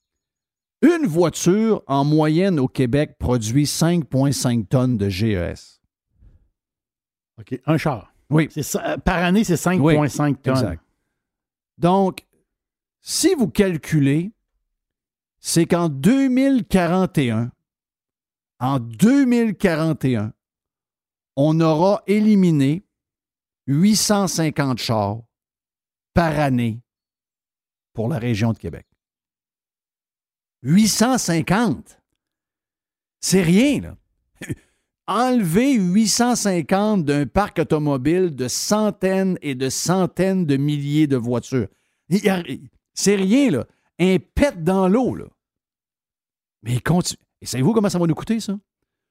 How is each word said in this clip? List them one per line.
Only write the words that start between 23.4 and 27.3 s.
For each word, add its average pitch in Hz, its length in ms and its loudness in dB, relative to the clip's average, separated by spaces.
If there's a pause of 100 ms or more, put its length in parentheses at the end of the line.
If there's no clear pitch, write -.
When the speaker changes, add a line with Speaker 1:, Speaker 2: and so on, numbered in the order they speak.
Speaker 1:
huit 180 300 2
cent 202 300 0
cinquante 143 520 -2
chars 110 420 -2 (920)
par 160 260 0
année 120 420 -2 (1120)